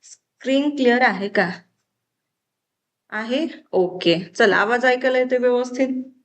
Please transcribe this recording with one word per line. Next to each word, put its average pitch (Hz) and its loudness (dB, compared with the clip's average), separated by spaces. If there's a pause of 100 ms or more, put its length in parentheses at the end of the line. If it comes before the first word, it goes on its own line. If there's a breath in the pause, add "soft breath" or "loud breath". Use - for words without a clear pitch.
स्क्रीन 277 -4
क्लिअर 247 4
आहे 196 0
का? 196 0 (1600)
आहे? 226 -4 (240)
ओके. 170 0
चला, 196 0
आवाज 233 0
ऐकायला 254 2
येतोय 254 0
व्यवस्थित? 247 0 (380)